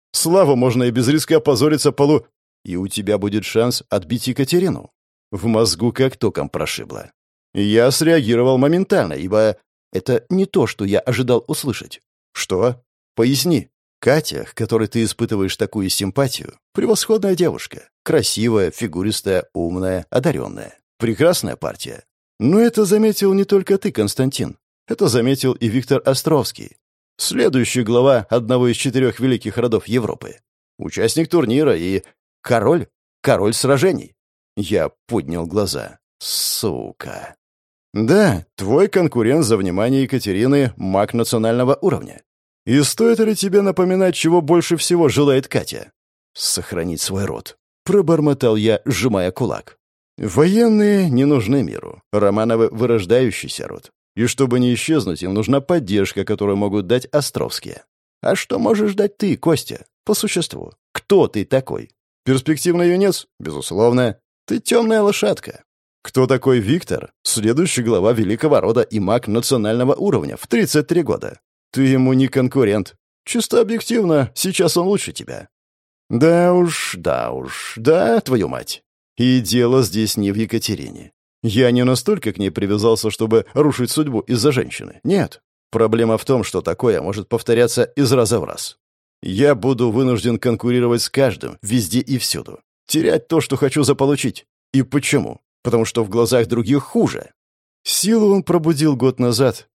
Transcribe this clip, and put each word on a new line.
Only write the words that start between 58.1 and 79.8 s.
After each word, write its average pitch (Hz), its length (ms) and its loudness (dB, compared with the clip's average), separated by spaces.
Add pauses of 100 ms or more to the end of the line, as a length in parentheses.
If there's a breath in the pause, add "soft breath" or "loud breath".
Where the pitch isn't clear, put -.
А 180 120 0
что - 240 -4
можешь 214 360 0
дать 202 240 -2
ты, 190 180 0
Костя, - 480 -2 (200)
по 208 100 0
существу? - 580 -6 (200)
Кто 175 360 2
ты 101 160 -4
такой? - 460 -4 (340)
Перспективный 170 680 0
юнец? 190 340 0 (120)
Безусловно. 107 800 0 (280)
Ты 233 140 -4
темная 220 420 2
лошадка. - 640 -2 (380)
Кто 127 240 0
такой 127 340 2
Виктор? 110 520 -2 (120)
Следующий 123 580 0
глава 110 300 2
великого 113 480 2
рода 113 220 2
и 107 180 -4
маг 107 260 0
национального 113 680 0
уровня 110 420 -2
в - 100 -16
тридцать 160 400 0
три 165 160 0
года. - 380 -6 (320)
Ты 135 100 0
ему 131 300 4
не 131 160 2
конкурент. 127 640 0 (300)
Чисто - 360 0
объективно, 196 760 0
сейчас 180 420 0
он 175 100 0
лучше - 260 -2
тебя. 58 360 -14 (600)
Да 170 460 4
уж, 175 420 0
да 65 360 -4
уж, 65 440 -12
да, 180 440 2
твою 113 260 0
мать. 64 380 -10 (320)
И 127 240 2
дело 120 420 2